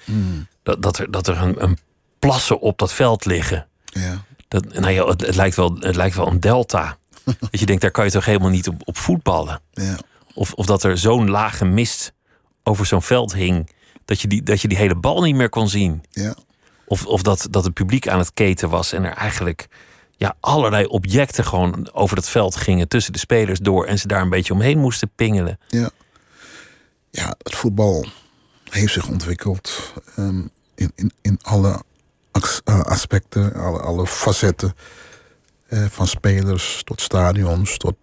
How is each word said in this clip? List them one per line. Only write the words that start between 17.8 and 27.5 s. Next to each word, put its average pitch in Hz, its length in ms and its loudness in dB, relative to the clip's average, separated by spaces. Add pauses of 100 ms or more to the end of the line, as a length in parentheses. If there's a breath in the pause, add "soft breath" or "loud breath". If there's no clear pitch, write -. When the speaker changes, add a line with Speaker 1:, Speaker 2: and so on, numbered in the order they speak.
Speaker 2:
aan 92 100 2
het 90 160 -2
keten 92 340 0
was 82 240 -2
en 92 120 -2
er 82 80 -4
eigenlijk, 90 560 -6 (480 soft breath)
ja, 98 240 -4
allerlei 110 440 2
objecten 98 600 0
gewoon 90 480 0
over 98 240 0
dat 92 120 -4
veld 104 280 0
gingen, 90 320 0
tussen - 240 -2
de 95 60 -6
spelers 104 400 0
door, 95 280 2
en 101 120 -2
ze - 80 -4
daar 98 160 0
een 92 80 0
beetje 92 240 0
omheen 123 240 4
moesten 127 360 0
pingelen. 101 440 0 (100)
Speaker 1:
Ja. 117 220 0 (1200 loud breath)
Ja, - 320 -8
het - 120 -10